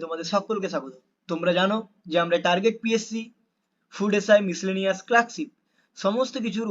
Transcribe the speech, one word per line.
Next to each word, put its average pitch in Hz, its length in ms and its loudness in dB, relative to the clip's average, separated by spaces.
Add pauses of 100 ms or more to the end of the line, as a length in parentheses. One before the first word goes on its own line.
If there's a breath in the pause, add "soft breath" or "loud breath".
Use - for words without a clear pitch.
তোমাদের 165 300 -6
সকলকে 196 380 -2
স্বাগত। 135 220 -6 (360)
তোমরা 175 280 0
জানো 196 180 2 (340)
যে 156 140 0
আমরা 170 120 0 (100)
টার্গেট 196 360 2
পিএসসি, 226 400 -2 (720)
ফুড 202 240 0
এসআই, 208 300 6
মিসেলেনিয়াস, 190 500 -2 (100)
ক্লার্কশিপ 233 400 0 (560)
সমস্ত 247 300 0 (100)
কিছুর 220 260 -4